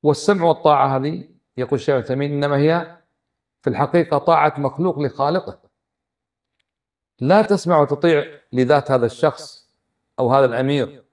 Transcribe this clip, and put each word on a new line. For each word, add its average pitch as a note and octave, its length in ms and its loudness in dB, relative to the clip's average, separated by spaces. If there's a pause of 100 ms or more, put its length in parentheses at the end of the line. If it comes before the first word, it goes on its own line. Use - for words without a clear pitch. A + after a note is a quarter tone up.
والسمع E3 420 0
والطاعة C#3+ 520 2
هذه، D#3 320 -6 (280)
يقول B2+ 180 -4
الشيخ C3 300 -2
عثيمين، C#3 280 -4
إنما C#3+ 240 -2
هي E3 460 -2 (600)
في - 80 -2
الحقيقة D3 480 0
طاعة D3+ 400 2
مخلوق C#3+ 400 -4
لخالقه. D3 600 -4 (1600)
لا F3+ 220 4
تسمع F3 380 0
وتطيع D3 600 0 (120)
لذات C3 380 0
هذا B2 160 2
الشخص - 680 -6 (440)
أو B2 140 0
هذا C#3 120 4
الأمير C3 680 -2